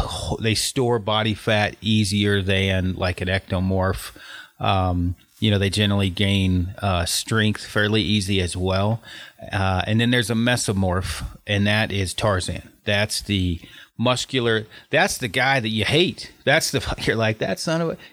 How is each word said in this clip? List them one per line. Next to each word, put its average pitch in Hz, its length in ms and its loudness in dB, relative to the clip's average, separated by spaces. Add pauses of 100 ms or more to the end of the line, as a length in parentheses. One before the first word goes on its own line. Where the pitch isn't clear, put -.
(400)
they 110 140 2
store 120 440 0
body 107 360 0
fat 104 460 0
easier 101 600 2
than, 95 520 0
like, 90 260 -2
an 90 80 -4
ectomorph. 95 880 -2 (420)
Um, 90 560 2 (240)
you 110 120 2
know, 101 80 4
they 98 120 2
generally 101 400 2
gain, 95 720 2
uh, 90 220 0
strength 107 600 0
fairly 107 380 0
easy 98 380 0
as 87 160 -2
well. 95 440 0 (520)
Uh, 95 340 0
and 107 140 2
then 117 100 2
there's 123 200 2
a 120 40 0
mesomorph, 101 880 0 (220)
and 101 200 2
that 107 260 2
is 98 200 -2
Tarzan. 92 580 -2 (140)
That's 104 380 0
the 92 380 0 (380)
muscular, 117 680 0 (240)
that's 170 280 2
the 123 100 -6
guy 131 320 2
that 110 80 -2
you 110 160 0
hate. 143 480 0 (120)
That's 156 260 2
the, 113 120 0 (160)
<laughs> - 40 -12
you're 107 140 0
like, 110 220 0
"That 190 220 -4
son 165 200 -2
of 165 100 -2
a," - 60 -6 (160)